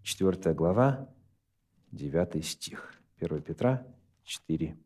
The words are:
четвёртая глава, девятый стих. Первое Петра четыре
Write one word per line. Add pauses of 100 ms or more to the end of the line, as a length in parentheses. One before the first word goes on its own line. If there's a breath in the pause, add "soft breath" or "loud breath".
четвёртая
глава, (800)
девятый
стих. (240)
Первое
Петра (380)
четыре